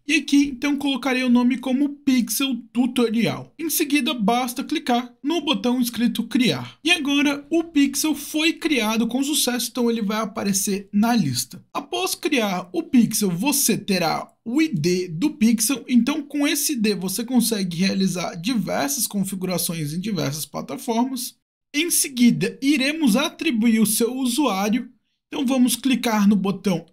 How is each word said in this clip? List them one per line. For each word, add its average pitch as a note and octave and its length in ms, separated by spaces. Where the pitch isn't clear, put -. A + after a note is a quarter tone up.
E C#4+ 100
aqui, C#4+ 320
então, C#4+ 300
colocarei C4 460
o B3+ 80
nome B3 280
como C#4 300
Pixel C4 680
Tutorial. A3 840
Em D#4 140
seguida, D4 420
basta A#3+ 520
clicar B3 580
no E4 180
botão B3 400
escrito A#3+ 440
Criar. D3 580
E D#4+ 80
agora, C#4+ 580
o E4 140
pixel C#4+ 500
foi D#4+ 400
criado A#3 540
com B3+ 160
sucesso, B3 480
então A#3+ 180
ele A#3 140
vai G#3 160
aparecer G3+ 720
na A#3 220
lista. C#3+ 580
Após F#4 440
criar G#3+ 560
o E4 100
pixel, G#3 480
você A#3+ 480
terá D#3+ 500
o B3 160
I D#4+ 80
D F3+ 400
do F3 220
pixel. A#3 580
Então, C#4 320
com C#4+ 260
esse D#4 260
I C4 40
D, G#3+ 200
você F#3+ 280
consegue G#3 520
realizar F#3+ 580
diversas G#3+ 720
configurações F3+ 880
em F#3 60
diversas D#3 440
plataformas. B3+ 920
Em D#4+ 180
seguida, A#3+ 680
iremos C#4 560
atribuir A#3+ 640
o G#3 60
seu A#3+ 280
usuário. A#3+ 760
Então, C#4 180
vamos B3+ 300
clicar A3+ 520
no G#3+ 80
botão F#3+ 560